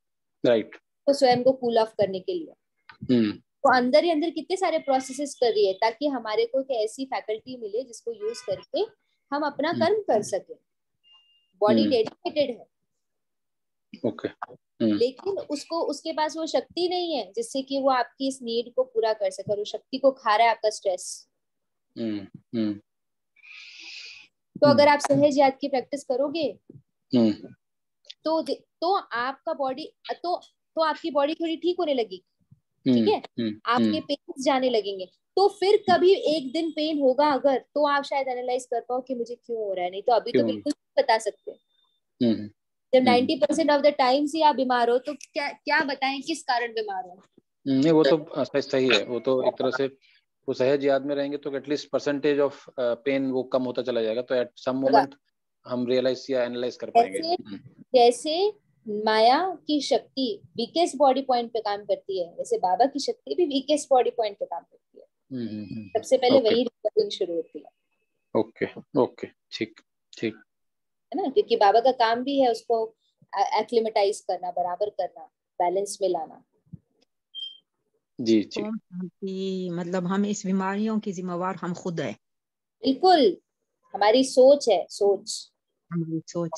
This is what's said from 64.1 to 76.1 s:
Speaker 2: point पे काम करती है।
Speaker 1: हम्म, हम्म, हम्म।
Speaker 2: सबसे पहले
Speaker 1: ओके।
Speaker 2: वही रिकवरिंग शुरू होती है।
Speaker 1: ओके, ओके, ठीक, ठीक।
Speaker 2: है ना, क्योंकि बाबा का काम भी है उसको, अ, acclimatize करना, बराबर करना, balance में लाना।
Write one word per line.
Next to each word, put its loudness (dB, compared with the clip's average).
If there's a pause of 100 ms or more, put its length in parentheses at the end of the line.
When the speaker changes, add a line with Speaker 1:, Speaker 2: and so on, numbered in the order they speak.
Speaker 2:
point -4
पे -8
काम -10
करती -20
है। -20 (260)
Speaker 1:
हम्म, -6
हम्म, -10
हम्म। -12
Speaker 2:
सबसे 0
पहले 4
Speaker 1:
ओके। 2
Speaker 2:
वही 2
रिकवरिंग -2
शुरू -6
होती -6
है। -20 (640)
Speaker 1:
ओके, -2 (340)
ओके, -2
ठीक, -12 (380)
ठीक। -6 (800)
Speaker 2:
है -4
ना, -4
क्योंकि 0
बाबा 4
का 4
काम 0
भी 0
है 4
उसको, -4 (380)
अ, -2 (100)
acclimatize 0
करना, -6
बराबर -4
करना, -8 (380)
balance -2
में 2
लाना। -6 (1800)